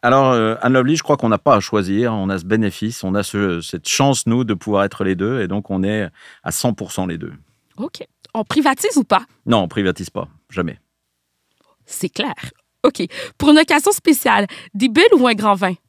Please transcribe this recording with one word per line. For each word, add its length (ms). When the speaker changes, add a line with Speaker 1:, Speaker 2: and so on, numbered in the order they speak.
Speaker 1:
Alors, 300
euh, 300
Anne 120
Lovely, 220
je 80
crois 140
qu'on 100
n'a 100
pas 180
à 40
choisir. 540
On 160
a 100
ce 60
bénéfice, 580
on 100
a 80
ce, 380
cette 280
chance, 400
nous, 180
de 80
pouvoir 320
être 180
les 120
deux. 260
Et 80
donc, 200
on 140
est 260
à 100
cent 220
pour 200
cent 120
les 120
deux. 160
Speaker 2:
OK. 320
On 120
privatise 500
ou 80
pas ? 200
Speaker 1:
Non, 140
on 80
privatise 420
pas. 200
Jamais. 300
Speaker 2:
C'est 240
clair. 240
OK. 220
Pour 120
une 100
occasion 320
spéciale, 560
des 140
bulles 160
ou 80
un 60
grand 220
vin ? 180